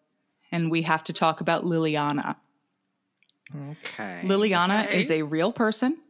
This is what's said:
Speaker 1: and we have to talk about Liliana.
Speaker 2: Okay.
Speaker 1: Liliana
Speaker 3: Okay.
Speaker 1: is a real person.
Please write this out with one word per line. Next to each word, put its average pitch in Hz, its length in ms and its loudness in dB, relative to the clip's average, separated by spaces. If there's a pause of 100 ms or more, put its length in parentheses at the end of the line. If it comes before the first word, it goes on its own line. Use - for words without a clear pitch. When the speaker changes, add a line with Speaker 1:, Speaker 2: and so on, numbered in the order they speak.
(500)
Speaker 1:
and 170 200 0
we 165 120 2
have 156 220 2
to - 80 -8
talk 160 280 2
about 165 240 0
Liliana. 151 720 0 (1300)
Speaker 2:
Okay. 190 540 -12
Speaker 1:
Liliana 196 600 2
Speaker 3:
Okay. 185 140 0
Speaker 1:
is 165 100 0
a 156 120 2
real 156 300 0
person. 247 460 0 (120)